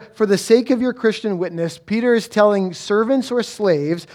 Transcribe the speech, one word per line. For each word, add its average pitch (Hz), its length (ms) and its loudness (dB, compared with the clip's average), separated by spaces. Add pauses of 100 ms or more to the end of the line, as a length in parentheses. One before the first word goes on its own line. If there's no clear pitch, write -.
(140)
for 214 140 -2
the 196 100 2
sake 226 320 2
of 247 140 0
your 247 100 0
Christian 214 460 -2
witness, 170 400 -6
Peter 233 340 0
is 226 140 0
telling 202 480 2
servants 240 560 -2
or 240 100 -2
slaves 170 720 -2